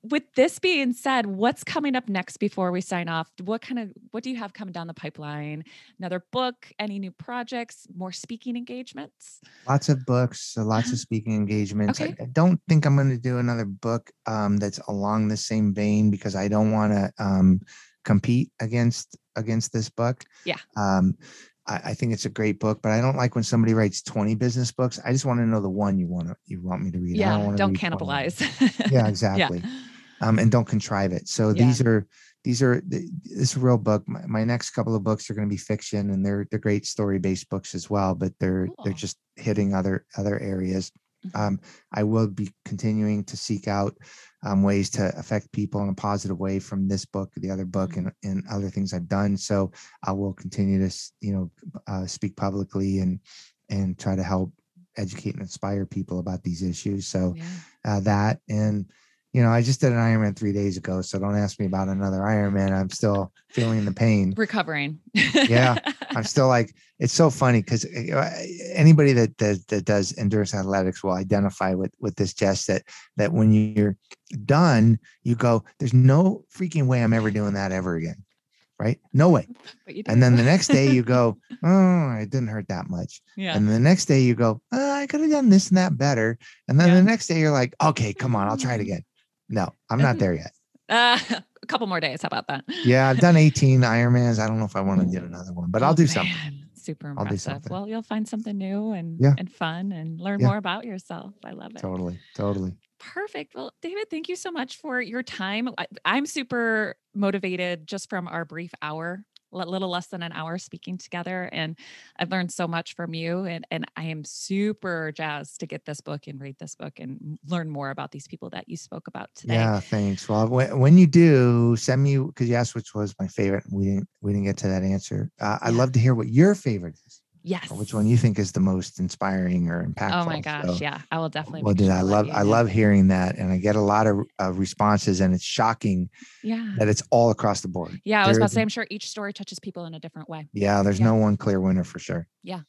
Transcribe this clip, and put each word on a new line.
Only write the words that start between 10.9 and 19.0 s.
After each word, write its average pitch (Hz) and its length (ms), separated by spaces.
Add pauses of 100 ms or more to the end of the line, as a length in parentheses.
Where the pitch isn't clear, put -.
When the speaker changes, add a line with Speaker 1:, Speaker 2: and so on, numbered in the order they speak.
Speaker 1:
Uh-huh. 120 40
Speaker 2:
speaking 110 360
engagements. 104 680
I, - 40
Speaker 1:
Okay. - 160
Speaker 2:
I 127 60
don't 165 420
think 156 180
I'm 139 100
gonna 139 220
do 123 200
another 120 260
book, 113 460 (160)
um, 104 320
that's 101 200 (100)
along 104 400
the 107 100
same 107 360
vein 104 360
because 98 260
I 98 120
don't 107 240
wanna, 104 460
um, 95 420 (440)
compete 120 460 (100)
against, 117 560 (200)